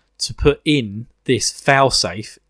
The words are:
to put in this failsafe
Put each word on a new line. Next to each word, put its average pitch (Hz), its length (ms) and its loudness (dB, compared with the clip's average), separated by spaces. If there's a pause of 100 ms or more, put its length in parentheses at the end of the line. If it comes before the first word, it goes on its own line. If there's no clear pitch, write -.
(180)
to - 140 -6
put - 320 0
in 120 440 -2 (160)
this 123 280 0
failsafe 127 840 0 (120)